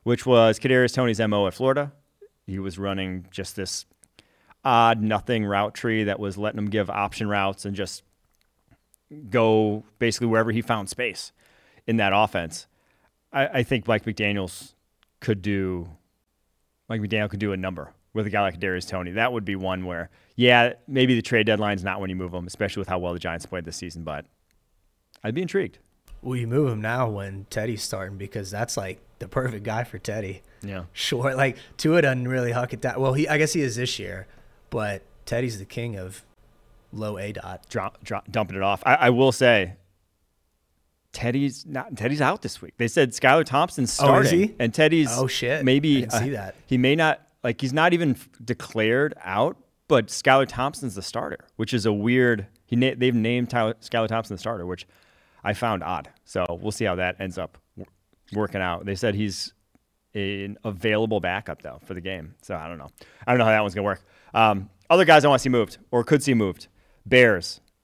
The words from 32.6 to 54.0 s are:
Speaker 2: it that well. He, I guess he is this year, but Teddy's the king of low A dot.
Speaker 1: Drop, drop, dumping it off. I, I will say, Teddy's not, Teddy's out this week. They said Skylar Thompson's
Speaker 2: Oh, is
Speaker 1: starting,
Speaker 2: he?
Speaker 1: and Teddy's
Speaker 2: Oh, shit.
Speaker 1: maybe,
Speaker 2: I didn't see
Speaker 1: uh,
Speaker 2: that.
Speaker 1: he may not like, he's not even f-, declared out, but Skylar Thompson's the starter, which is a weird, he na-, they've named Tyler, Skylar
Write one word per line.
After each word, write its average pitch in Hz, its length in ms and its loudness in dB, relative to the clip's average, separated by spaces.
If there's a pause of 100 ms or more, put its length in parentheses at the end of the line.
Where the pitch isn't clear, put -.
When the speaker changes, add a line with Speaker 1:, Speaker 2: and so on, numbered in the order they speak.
Speaker 2:
it 113 80 -12
that 131 180 -4
well. 131 140 2
He, 143 140 0
I 151 100 0
guess 151 160 2
he 165 80 0
is 120 140 -2
this 123 240 -6
year, 95 280 -12 (420)
but 104 340 -6 (220)
Teddy's 117 340 -4
the 98 60 -12
king 117 300 -8
of 92 300 -14 (640)
low 104 260 -8
A 101 140 -8
dot. 92 380 -14
Speaker 1:
Drop, - 340 -6
drop, - 280 -8
dumping 101 260 -4
it 95 60 -2
off. 98 220 0
I, 127 100 8
I 123 160 6
will 127 200 4
say, 107 440 4 (1400)
Teddy's 127 520 -2
not, 135 300 -10
Teddy's 131 260 -2
out 165 200 0
this - 200 -10
week. 82 160 -18
They 117 100 -2
said 131 240 4
Skylar 147 340 4
Thompson's 139 540 -2
Speaker 2:
Oh, 143 160 6
is 202 120 6
Speaker 1:
starting, 170 120 4 (100)
Speaker 2:
he? 214 100 -18
Speaker 1:
and 117 140 0
Teddy's 156 380 4
Speaker 2:
Oh, 131 160 0
shit. 139 360 -4
Speaker 1:
maybe, 143 340 4
Speaker 2:
I - 40 4
didn't 113 120 -4
see 120 220 0
Speaker 1:
uh, 104 60 -6
Speaker 2:
that. 95 140 -12 (100)
Speaker 1:
he 131 120 0
may 131 180 4
not 156 260 2 (220)
like, 117 180 -2
he's 131 120 -4
not 165 200 4
even 170 180 2
f-, - 180 -4 (140)
declared 117 720 -2 (100)
out, 101 340 -2 (300)
but 117 200 4
Skylar 135 400 4
Thompson's 127 480 -6
the 98 60 -10
starter, - 440 -8 (100)
which 110 180 -4
is 110 120 0
a 107 80 4
weird, 117 540 2 (180)
he 123 100 -4
na-, 131 200 2
they've 123 200 2
named 120 340 0
Tyler, 113 320 0
Skylar 113 260 -2